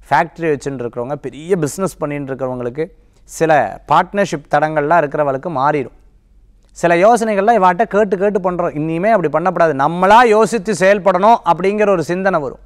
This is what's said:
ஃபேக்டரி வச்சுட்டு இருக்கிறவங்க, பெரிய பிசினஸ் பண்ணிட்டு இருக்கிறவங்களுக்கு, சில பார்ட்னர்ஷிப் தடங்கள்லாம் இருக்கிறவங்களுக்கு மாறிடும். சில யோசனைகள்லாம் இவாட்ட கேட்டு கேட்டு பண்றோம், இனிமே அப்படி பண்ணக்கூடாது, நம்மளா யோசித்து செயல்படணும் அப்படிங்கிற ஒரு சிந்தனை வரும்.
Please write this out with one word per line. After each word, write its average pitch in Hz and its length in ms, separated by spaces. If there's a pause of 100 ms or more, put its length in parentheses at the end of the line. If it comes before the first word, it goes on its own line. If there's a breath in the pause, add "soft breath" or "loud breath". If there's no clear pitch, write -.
ஃபேக்டரி 156 500
வச்சுட்டு 127 300
இருக்கிறவங்க, 120 240
பெரிய 147 420
பிசினஸ் 165 420
பண்ணிட்டு 143 380
இருக்கிறவங்களுக்கு, 127 520 (360)
சில 143 640
பார்ட்னர்ஷிப் 180 640
தடங்கள்லாம் 156 500
இருக்கிறவங்களுக்கு 143 480
மாறிடும். 143 420 (800)
சில 170 240
யோசனைகள்லாம் 208 680
இவாட்ட 180 200
கேட்டு 202 340
கேட்டு 196 220
பண்றோம், 175 360
இனிமே 165 340
அப்படி 185 200
பண்ணக்கூடாது, 165 440
நம்மளா 185 540
யோசித்து 214 460
செயல்படணும் 190 640 (100)
அப்படிங்கிற 196 440
ஒரு 175 140
சிந்தனை 185 360
வரும். 127 260